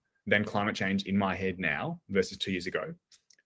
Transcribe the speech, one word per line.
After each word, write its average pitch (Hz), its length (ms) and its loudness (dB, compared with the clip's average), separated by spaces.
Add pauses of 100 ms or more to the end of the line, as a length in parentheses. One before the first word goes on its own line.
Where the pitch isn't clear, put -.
(260)
than 104 180 4
climate 104 320 0
change 98 280 0
in 98 120 0
my 95 180 4
head 92 240 -2
now 92 400 0 (120)
versus 98 260 2
two - 160 -4
years 87 140 -4
ago. 90 280 -4 (500)